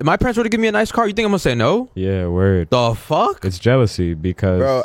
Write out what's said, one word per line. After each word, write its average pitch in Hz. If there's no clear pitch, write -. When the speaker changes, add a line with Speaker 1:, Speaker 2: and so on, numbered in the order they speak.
Speaker 1:
my 156
parents 233
were 240
to 220
give 226
me 226
a 220
nice 208
car, 233
you 208
think 220
I'm 208
gonna 196
say 139
no? 156
Speaker 2:
Yeah, 95
word. 90
Speaker 1:
The 120
fuck? 214
Speaker 2:
It's 92
jealousy 107
because 90
Speaker 3:
Bro, 131